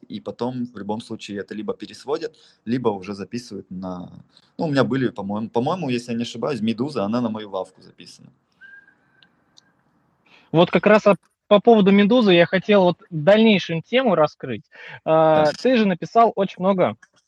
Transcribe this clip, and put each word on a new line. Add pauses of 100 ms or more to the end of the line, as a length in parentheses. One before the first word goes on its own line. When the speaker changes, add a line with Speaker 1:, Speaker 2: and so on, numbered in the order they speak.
Speaker 1:
и
потом
в
любом
случае
это
либо
пересводят, (280)
либо
уже
записывают
на... (460)
Ну,
у
меня
были,
по-моему,
по-моему,
если
я
не
ошибаюсь,
Медуза,
она
на
мою
вавку
записана. (2250)
Speaker 2:
Вот
как
раз,
а, (320)
по
поводу
Медузы
я
хотел
вот (120)
дальнейшую
тему
раскрыть. (400)
А,
Speaker 1:
Так.
Speaker 2:
ты
же
написал
очень
много (320)